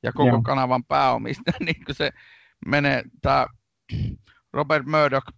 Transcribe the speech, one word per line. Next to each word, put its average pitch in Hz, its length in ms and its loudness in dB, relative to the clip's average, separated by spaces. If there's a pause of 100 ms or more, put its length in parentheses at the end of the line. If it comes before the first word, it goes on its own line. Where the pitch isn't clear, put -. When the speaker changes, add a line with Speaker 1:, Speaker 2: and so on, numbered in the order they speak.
Speaker 1:
ja 117 100 -2
koko 135 160 4
Speaker 2:
Joo. 117 140 4
Speaker 1:
kanavan 127 420 0
pääomista, 135 720 0
<laughs> - 80 -6
niin 165 180 -6
kun 147 100 -8
se 147 160 -2 (560)
menee 139 360 0 (200)
tää 135 240 2 (1040)
Robert 143 340 -2
Murdoch 143 400 2 (120)